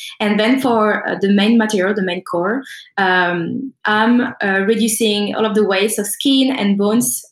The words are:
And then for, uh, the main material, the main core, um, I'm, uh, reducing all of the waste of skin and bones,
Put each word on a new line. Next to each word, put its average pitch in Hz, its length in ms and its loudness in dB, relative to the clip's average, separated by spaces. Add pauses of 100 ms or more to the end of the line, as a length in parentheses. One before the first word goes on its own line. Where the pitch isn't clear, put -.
(200)
And 208 200 0
then 240 200 2
for, 214 480 0
uh, - 120 -4
the 196 120 2
main 208 260 4
material, 214 380 0
the 208 80 -2
main 180 200 -4
core, 196 400 -4 (340)
um, 180 760 -2 (120)
I'm, 226 560 2
uh, 196 260 0
reducing 208 680 0
all 220 100 0
of 208 100 -2
the 208 120 2
waste 196 320 0
of 202 80 -2
skin 269 440 0
and 202 260 0
bones, 220 540 0